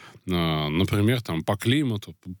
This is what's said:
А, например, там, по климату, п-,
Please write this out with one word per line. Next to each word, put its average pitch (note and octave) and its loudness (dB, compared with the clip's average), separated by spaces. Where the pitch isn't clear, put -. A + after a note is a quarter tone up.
А, D#2+ 0
например, G2+ 2
там, E2 -4
по G#2 0
климату, A#2+ -2
п-, F#2 -14